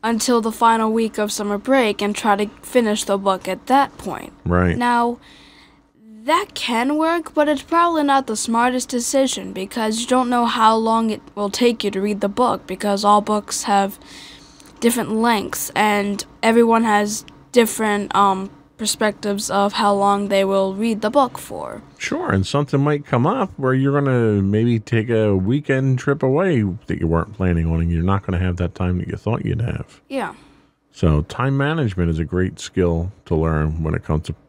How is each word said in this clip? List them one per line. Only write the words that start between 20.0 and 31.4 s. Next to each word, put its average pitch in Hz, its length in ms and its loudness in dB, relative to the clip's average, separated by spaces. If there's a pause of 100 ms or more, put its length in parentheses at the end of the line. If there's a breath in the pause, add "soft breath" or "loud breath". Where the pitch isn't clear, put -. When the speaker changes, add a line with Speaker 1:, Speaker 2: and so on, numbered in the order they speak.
Speaker 1:
they 196 160 2
will 196 280 0
read 214 280 -2
the 214 80 -2
book 190 280 2
for. - 440 -12 (160)
Speaker 2:
Sure, 339 340 -4
and 95 160 2
something 143 340 0
might 147 240 0
come 127 220 2
up 208 300 -2
where 131 160 0
you're 135 260 2
gonna 120 420 2
maybe 110 380 2
take 113 300 -2
a 110 260 2
weekend 131 640 0
trip - 240 -2
away 139 400 2 (240)
that 82 100 -4
you - 80 -2
weren't 82 280 0
planning 85 360 0
on, 82 120 0
and 85 100 0
you're 82 120 0
not 95 220 0
gonna 90 140 -2
have 92 160 0
that 87 200 -4
time 90 240 -2
that - 100 -6
you - 80 -6
thought - 280 -4
you'd 101 140 -2
have. - 480 -6
Speaker 1:
Yeah. 262 260 -8 (600 soft breath)
Speaker 2:
So 76 300 2
time 135 340 -4